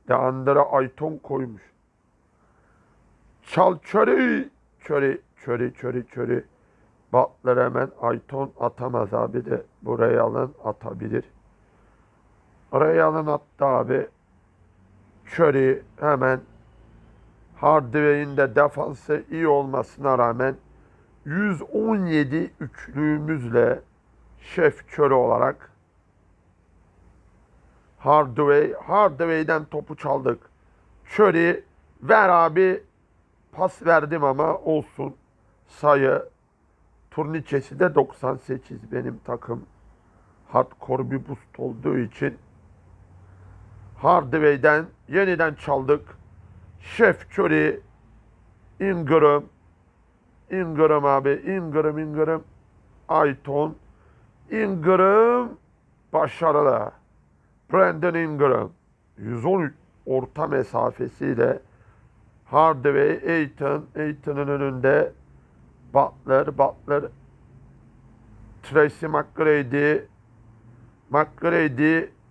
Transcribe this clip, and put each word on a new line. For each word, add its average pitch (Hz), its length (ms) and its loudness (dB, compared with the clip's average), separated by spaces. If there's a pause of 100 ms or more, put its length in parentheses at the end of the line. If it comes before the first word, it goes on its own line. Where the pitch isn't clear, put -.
DeAndre 131 520 2
Ayton 143 560 -2
koymuş. 127 460 -10 (1800)
Çal 180 420 2
Curry. 247 640 0 (360)
Curry, 139 360 -2 (220)
Curry, 123 300 -4 (100)
Curry, 123 220 -6 (120)
Curry. 123 280 -4 (680)
Butler 123 520 0
hemen 127 260 -4 (100)
Ayton 120 600 -6
atamaz 117 540 -4
abi 117 300 -4
de. - 180 -4 (200)
Buraya 120 400 0
alın 120 320 -4 (100)
atabilir. 113 600 -8 (1500)
Oraya 156 340 4
alın 156 200 -2
attı 147 380 -4
abi. 127 440 0 (1160)
Curry 135 560 2 (180)
hemen 131 400 0 (1160)
Hardaway'in 147 800 2
de 135 180 0
defansı 147 760 -2
iyi 160 180 -2
olmasına 135 680 0
rağmen 123 380 0 (680)
yüz 180 380 -4
on 220 340 -2
yedi 160 640 0
üçlüğümüzle 143 1200 -2 (600)
Chef - 580 -2
Curry 139 160 4
olarak 123 580 0 (2250)
Hardaway, 143 760 2
Hardaway'den 160 920 0
topu 151 320 -10
çaldık. 131 540 -4 (600)
Curry 175 520 2 (380)
ver 196 260 4
abi. 175 540 2 (680)
Pas - 340 -6
verdim 156 380 2
ama 160 340 0
olsun. 147 560 -4 (540)
Sayı. 143 560 2 (840)
Turniçesi 147 720 -6
de 175 140 2
doksan 135 420 -2
sekiz 123 560 -12
benim 123 320 -8
takım. 120 420 -10 (840)
Hardcore 127 600 -4
bir 135 180 -6
boost - 320 -16
olduğu 127 380 -4
için. 123 400 -6 (1600)
Hardaway'den 151 880 2 (220)
yeniden 165 460 0
çaldık. 139 640 -2 (760)
Chef - 420 0
Curry, 156 420 0 (1000)
Ingram, 156 640 2 (1080)
Ingram 156 540 2
abi, 139 420 2
Ingram, 156 520 -4
Ingram, 156 440 -4 (640)
Ayton, 151 680 -2 (760)
Ingram, 208 1000 2 (640)
başarılı. 147 800 0 (800)
Brandon 180 420 2
Ingram, 143 560 0 (480)
yüz 113 260 -8
on 185 160 0
üç 147 140 -4 (320)
orta 131 400 -4
mesafesiyle 123 1120 -2 (840)
Hardaway, 143 840 0
Ayton, 151 580 -4 (100)
Ayton'un 151 520 -6
önünde 139 640 0 (840)
Butler, 139 640 0
Butler, 139 460 -2 (1600)
Tracy 151 440 0
McGrady, 151 920 0 (1120)
McGrady, 156 920 0 (260)